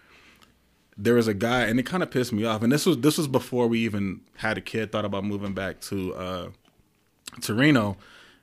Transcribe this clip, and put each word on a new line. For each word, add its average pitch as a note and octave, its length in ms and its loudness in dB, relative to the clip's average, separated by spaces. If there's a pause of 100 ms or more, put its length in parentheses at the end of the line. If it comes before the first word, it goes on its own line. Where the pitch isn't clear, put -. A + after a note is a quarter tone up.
(960)
there A2+ 180 2
was A2+ 140 4
a G#2+ 60 0
guy, A#2 280 0
and A#2 180 2
it B2 60 -4
kinda F3+ 200 -2
pissed B2+ 260 -2
me G#2+ 120 0
off. A2 180 0
And A#2 80 4
this D3 140 2
was, D#3 140 4
this D3+ 180 4
was D#3+ 100 0
before B2 400 0
we A#2 140 2
even G2+ 400 -2 (160)
had A2 220 -2
a - 20 -6
kid, A2 320 -6
thought G#2 120 -2
about G2 200 -4
moving G2+ 300 -4
back F#2+ 280 -6
to, F#2 320 -4
uh, F2+ 340 -8 (960)
to G#2+ 120 -4
Reno. A#2 420 4 (460)